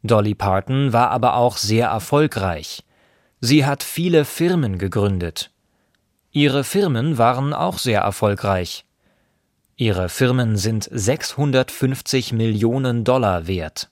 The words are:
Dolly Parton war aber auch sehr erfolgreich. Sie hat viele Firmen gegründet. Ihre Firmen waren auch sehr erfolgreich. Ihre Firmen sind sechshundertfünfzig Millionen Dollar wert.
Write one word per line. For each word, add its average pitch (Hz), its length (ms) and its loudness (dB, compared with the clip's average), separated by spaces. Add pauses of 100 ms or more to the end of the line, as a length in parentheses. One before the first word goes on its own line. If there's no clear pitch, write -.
Dolly 107 320 2
Parton 110 580 0
war 117 180 4
aber 120 260 0
auch 120 200 2
sehr 110 300 0
erfolgreich. 101 960 -2 (560)
Sie 135 240 4
hat 143 200 -2
viele 165 400 2
Firmen 156 540 0
gegründet. 95 760 -2 (800)
Ihre 143 320 2
Firmen 156 520 0
waren 127 360 2
auch 185 260 -2
sehr 107 220 0
erfolgreich. 98 840 -2 (920)
Ihre 92 320 0
Firmen 123 480 2
sind 104 340 -2
sechshundertfünfzig 131 1400 -2
Millionen 113 720 0
Dollar 101 420 2
wert. 85 460 -6